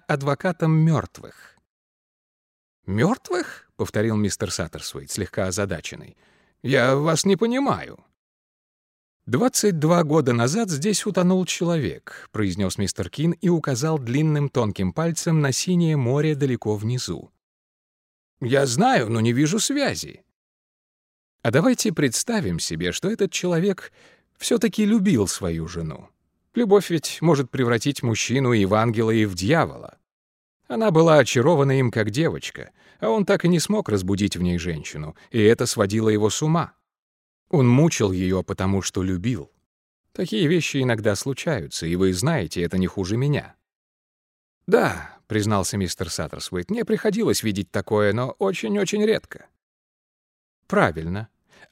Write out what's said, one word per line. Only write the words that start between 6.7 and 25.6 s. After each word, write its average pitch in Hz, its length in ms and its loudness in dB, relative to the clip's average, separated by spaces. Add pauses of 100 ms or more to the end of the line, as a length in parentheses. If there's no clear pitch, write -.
вас 156 300 0
не 196 100 4
понимаю». 233 720 -2 (1200)
«Двадцать 185 540 0
два 170 240 4
года 143 300 2
назад 151 360 0
здесь 175 380 -2
утонул 185 380 2
человек», — 160 840 -4
произнес 98 460 -2
мистер 95 320 -4
Кин 160 220 -2
и 180 180 -2
указал 156 480 0
длинным 143 520 0
тонким 101 440 -2
пальцем 160 480 0
на 139 100 2
синее 170 460 0
море 143 380 0
далеко 123 400 -2
внизу. 107 560 -6 (1080)
«Я 135 280 2
знаю, 139 420 2
но 113 120 0
не 117 120 2
вижу 151 260 2
связи». 208 640 -4 (1200)
А 120 80 0
давайте 208 420 2
представим 143 680 -2
себе, 87 320 -4
что - 180 -4
этот 214 220 -2
человек 180 600 -2 (460)
все-таки 220 480 0
любил 190 420 4
свою 82 400 -4